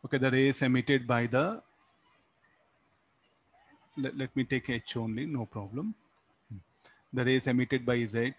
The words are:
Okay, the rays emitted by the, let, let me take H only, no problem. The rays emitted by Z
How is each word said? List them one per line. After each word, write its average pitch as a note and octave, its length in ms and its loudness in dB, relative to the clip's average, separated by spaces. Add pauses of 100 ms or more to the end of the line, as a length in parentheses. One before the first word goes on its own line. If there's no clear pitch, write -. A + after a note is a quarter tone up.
Okay, C#3 120 0
the C3 140 4
rays C3+ 300 4
emitted B2+ 460 2
by A#2+ 200 2
the, D#3 340 0 (2250)
let, C3+ 180 -4
let C3+ 200 -8
me C3 80 0
take B2+ 260 -2
H A#2 260 -6
only, A2+ 300 -4
no C3+ 200 -4
problem. A#2 500 -8 (1160)
The B2+ 140 -2
rays C3 220 2
emitted B2 380 0
by A#2+ 200 2
Z A#2 340 -2